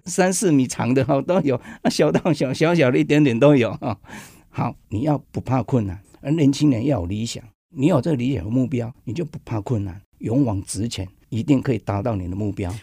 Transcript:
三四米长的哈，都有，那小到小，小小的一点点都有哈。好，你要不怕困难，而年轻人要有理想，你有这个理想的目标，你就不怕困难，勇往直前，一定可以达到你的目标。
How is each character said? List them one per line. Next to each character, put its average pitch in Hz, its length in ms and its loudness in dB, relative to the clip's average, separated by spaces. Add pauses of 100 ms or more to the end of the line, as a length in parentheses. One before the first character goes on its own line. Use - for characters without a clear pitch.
三 185 260 2
四 185 180 0
米 135 160 4
长 117 280 -2
的 131 100 4
哈， 139 180 0
都 180 200 0
有， 131 180 0 (240)
那 - 60 2
小 151 200 2
到 156 220 0
小， 143 220 -2
小 160 200 2
小 156 160 4
的 139 80 2
一 156 60 4
点 147 180 2
点 123 160 4
都 143 160 8
有 117 200 2
哈。 - 260 -6 (500)
好， 120 240 -4 (140)
你 104 140 -4
要 139 160 0 (140)
不 - 100 -6
怕 127 200 0
困 113 240 0
难， 95 140 -8 (220)
而 139 100 -4
年 156 220 4
轻 143 180 2
人 117 140 0
要 135 160 0
有 87 40 -6
理 104 200 -6
想， - 180 -10 (320)
你 131 120 2
有 175 120 4
这 165 120 -2
个 151 40 0
理 123 180 -2
想 87 120 -6
的 104 40 -8
目 127 160 0
标， 117 280 -6 (100)
你 - 80 -8
就 165 140 -6
不 - 180 -14
怕 113 160 -6
困 101 240 -2
难， 95 180 -10 (180)
勇 131 260 0
往 101 180 -2
直 104 240 -6
前， 98 180 -8 (220)
一 110 160 -4
定 135 180 2
可 135 120 0
以 123 60 -2
达 101 220 -4
到 110 140 -2
你 90 140 -6
的 87 60 -6
目 101 180 -4
标。 92 300 -6